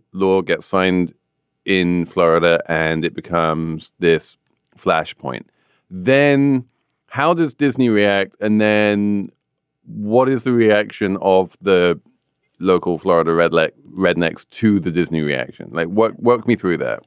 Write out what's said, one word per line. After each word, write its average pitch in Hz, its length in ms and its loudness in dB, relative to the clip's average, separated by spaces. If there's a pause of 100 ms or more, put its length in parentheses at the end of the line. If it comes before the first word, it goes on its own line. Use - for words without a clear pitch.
(120)
law 95 300 2
gets 85 240 -4
signed 92 480 0 (500)
in 90 420 0
Florida 82 640 2
and 80 360 -2
it 82 100 -6
becomes 80 840 -4
this 82 380 0 (400)
flashpoint. 78 680 -6 (440)
Then 135 760 2 (440)
how 156 260 0
does 165 200 -2
Disney 131 360 0
react? 101 500 0
And 107 200 0
then 104 680 0 (540)
what 107 440 0
is 131 160 -2
the 127 80 -2
reaction 104 680 0
of 95 420 0
the 90 400 2 (580)
local 90 380 0
Florida 82 360 0
redle-, 82 400 2 (200)
rednecks 87 580 -2
to 104 300 0
the 85 100 -6
Disney 80 300 -2
reaction? 69 520 -6
Like, 82 160 -4
what, 107 320 -2
walk 120 260 0
me 120 100 0
through 87 220 -2
that. 62 280 -6